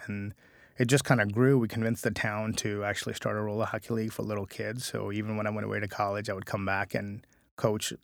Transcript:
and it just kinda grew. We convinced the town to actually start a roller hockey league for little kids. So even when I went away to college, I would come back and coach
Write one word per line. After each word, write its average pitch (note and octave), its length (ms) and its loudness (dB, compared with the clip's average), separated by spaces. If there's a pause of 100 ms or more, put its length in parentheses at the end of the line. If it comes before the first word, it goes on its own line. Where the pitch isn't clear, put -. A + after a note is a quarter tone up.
and G2+ 260 -6 (440)
it B2+ 80 6
just C3+ 180 6
kinda A#2 220 6
grew. B2 320 6
We A#2 100 4
convinced A2+ 360 -2
the A2+ 80 2
town A2 420 -2
to G#2 300 -2
actually G#2 320 -2
start G#2+ 220 -2
a G#2+ 40 0
roller G#2+ 240 0
hockey A2 280 -4
league A2 200 0
for - 100 -6
little G#2 220 -2
kids. A2 400 -6
So G2+ 260 -4
even G#2+ 240 -2
when G#2+ 120 -2
I - 20 0
went G#2+ 160 -2
away G#2 140 -2
to G#2 80 -4
college, G#2 420 -2
I G2+ 40 -2
would F#2+ 120 -6
come G2+ 200 -2
back G2 300 0
and G2+ 300 -4 (320)
coach A2 360 0 (100)